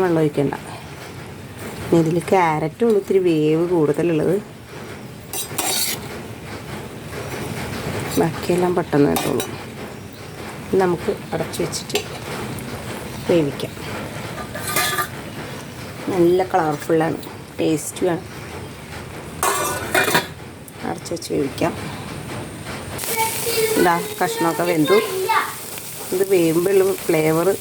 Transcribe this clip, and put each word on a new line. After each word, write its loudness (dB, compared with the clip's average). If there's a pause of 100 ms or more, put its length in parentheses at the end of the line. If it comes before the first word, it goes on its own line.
വെള്ളം 4
ഒഴിക്കണ്ട. 2 (1300)
ഇനി 6
ഇതിൽ 4 (140)
ക്യാരറ്റും 4
ഉള്ളു 6
ഇത്തിരി 4 (100)
വേവ് 6
കൂടുതലുള്ളത്. 4 (3750)
ബാക്കിയെല്ലാം 2
പെട്ടെന്ന് 4
കിട്ടുള്ളൂ. 0 (1400)
നമുക്ക് 2 (220)
അടച്ചു -4
വെച്ചിട്ട് -4 (1300)
വേവിക്കാം. 2 (2500)
നല്ല 6 (140)
കളർഫുള്ളാണ്, 2 (400)
ടേസ്റ്റുമാണ്. 0 (2750)
അടച്ചു -6
വെച്ച് -8
വേവിക്കാം. 0 (2000)
ഇതാ 8 (260)
കഷ്ണമൊക്കെ 2
വെന്തു. 6 (1160)
ഇത് 4
വേവുമ്പോഴുള്ള 6 (120)
ഫ്ലേവർ 4 (140)